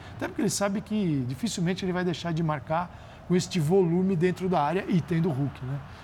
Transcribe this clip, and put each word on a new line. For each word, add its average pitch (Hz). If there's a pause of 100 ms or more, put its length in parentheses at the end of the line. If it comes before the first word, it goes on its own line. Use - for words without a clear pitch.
(160)
Até -
porque -
ele 208
sabe 202
que 170
dificilmente 185
ele 185
vai 180
deixar 170
de 160
marcar 156 (380)
com 175
este 180
volume 180
dentro 180
da 175
área 160
e 202
tendo 165
o -
Hulk, 131
né? 135 (260)